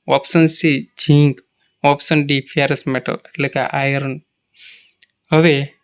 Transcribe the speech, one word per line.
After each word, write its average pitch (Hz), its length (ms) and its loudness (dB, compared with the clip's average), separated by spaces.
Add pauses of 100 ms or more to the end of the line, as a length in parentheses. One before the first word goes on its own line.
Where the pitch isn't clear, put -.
ઓપ્શન 160 400 2
સી 156 400 -2 (140)
ઝીંક, 147 340 4 (480)
ઓપ્શન 143 400 0
ડી 143 180 -2
ફેરસ 139 460 -4
મેટલ 131 260 -4
એટલે - 340 -8
કે 135 120 -4
આયર્ન. 139 600 -4 (1080)
હવે 156 380 4 (140)